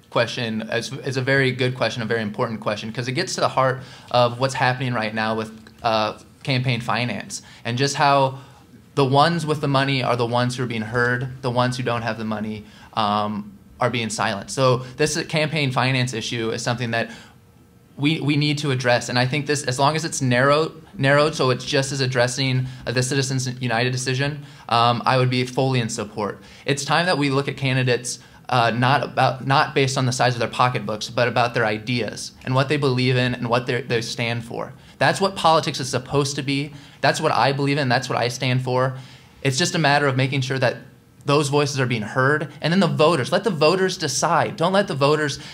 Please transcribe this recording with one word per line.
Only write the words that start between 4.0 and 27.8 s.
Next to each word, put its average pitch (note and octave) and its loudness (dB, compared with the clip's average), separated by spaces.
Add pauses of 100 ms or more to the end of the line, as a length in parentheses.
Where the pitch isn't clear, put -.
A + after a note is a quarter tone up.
of A#2+ 4
what's C3 0
happening B2+ 0
right A2 -4
now A2 -2
with, A2 -6 (320)
uh, A2 0 (260)
campaign B2+ 0
finance, A2 -6 (220)
and A#2+ -4
just C#3 0
how C#3 4 (560)
the C#3+ 4
ones D#3 4
with D3+ -2
the D3 -2
money C3+ 2
are A#2+ 0
the B2 0
ones A#2+ 0
who C3 -4
are A2+ -4
being A2+ -4
heard, B2 -2
the B2+ -2
ones B2 0
who B2 -4
don't A#2 -2
have A2+ -4
the A2+ -6
money, G#2+ -6 (300)
um, G#2 -2 (280)
are B2 2
being A2+ -2
silenced. G2+ -4
So B2+ 2 (140)
this D#3 0
campaign D3+ -2
finance B2+ 0
issue A2+ -4
is A#2 -4
something A#2 -2
that A2+ -2 (840)
we, D3+ 0
we C#3+ 0
need D3 0
to D3 -2
address, B2 2
and B2 0
I B2+ 4
think C#3+ -2
this, D3 0
as B2 -4
long C#3+ 4
as D#3+ -4
it's C#3 -6
narrow, C#3 2 (240)
narrowed, D3 4
so C3+ 2
it's B2 -2
just C3+ 0
as C#3 -4
addressing, B2+ 0 (200)
uh, B2 -4
the B2 2
Citizens C3 -2 (140)
United B2 0
decision, C3+ -2 (280)
um, A#2 4
I C3 4
would B2+ 4
be B2+ 0
fully C3 0
in A2+ -2
support. G#2 -6 (240)
It's C#3 -2
time D#3 2
that F3 0
we C#3+ 2
look C#3 0
at - -6
candidates, B2+ 0 (300)